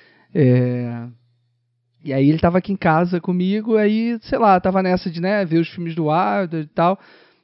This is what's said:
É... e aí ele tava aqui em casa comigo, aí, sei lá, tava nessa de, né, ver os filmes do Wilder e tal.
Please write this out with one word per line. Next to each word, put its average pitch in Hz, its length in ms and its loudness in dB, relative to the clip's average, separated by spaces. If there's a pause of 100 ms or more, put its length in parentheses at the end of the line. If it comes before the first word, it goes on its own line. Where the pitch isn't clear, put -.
(340)
É... 123 720 0 (1000)
e 143 80 -8
aí 135 160 2
ele 156 100 2
tava 175 200 2
aqui 190 140 -2
em 190 40 -2
casa 175 440 0
comigo, 202 560 -2
aí, 220 460 0
sei 269 160 -4
lá, 196 220 4
tava 190 220 0
nessa 185 280 -2
de, 165 100 -8
né, 196 240 0
ver 165 140 0
os 165 100 0
filmes 165 260 -10
do 160 120 -4
Wilder 170 560 -2
e 151 40 -12
tal. 175 320 0 (460)